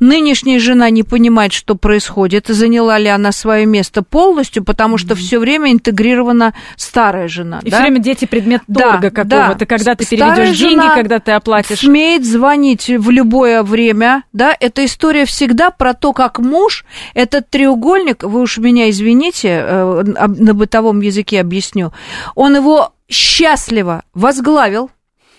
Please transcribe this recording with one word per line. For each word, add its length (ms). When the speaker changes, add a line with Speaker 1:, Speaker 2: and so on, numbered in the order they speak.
Speaker 1:
Нынешняя 580
жена 320
не 120
понимает, 520
что 220
происходит, 720
заняла 500
ли 100
она 240
своё 340
место 360
полностью, 640
потому 340
что 160
Speaker 2:
Мгм. 80
Speaker 1:
всё 180
время 320
интегрирована 680
старая 520
жена, 340
Speaker 2:
И 80
Speaker 1:
да? 60
Speaker 2:
всё 80
время 160
дети 240
предмет 420
Speaker 1:
Да, 140
Speaker 2:
торга 140
Speaker 1:
да. 100
Speaker 2:
какого-то, 420
когда 300
ты 100
Speaker 1:
Старая 300
Speaker 2:
переведёшь 240
деньги, 140
Speaker 1:
жена 140
Speaker 2:
когда 240
ты 100
оплатишь. 480
Speaker 1:
смеет 480
звонить 600
в 220
любое 520
время, 720
да? 260
Эта 260
история 400
всегда 460
про 240
то, 180
как 280
муж, 440
этот 340
треугольник, 760
вы 160
уж 180
меня 320
извините, 600
э, 520
об-, 220
на 140
бытовом 460
языке 400
объясню, 520
он 220
его 360
счастливо 920
возглавил. 760